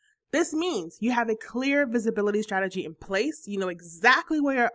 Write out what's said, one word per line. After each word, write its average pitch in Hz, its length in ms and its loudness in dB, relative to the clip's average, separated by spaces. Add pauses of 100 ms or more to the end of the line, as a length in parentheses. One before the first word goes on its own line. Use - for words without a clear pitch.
(340)
This 339 180 0
means 302 460 -4
you 240 140 2
have 233 180 0
a 220 60 0
clear 277 500 0
visibility 214 560 0
strategy 190 420 -2
in - 120 -12
place. 220 500 -4
You 202 100 -8
know 190 120 -2
exactly 208 720 2
where 277 160 0
your 233 180 4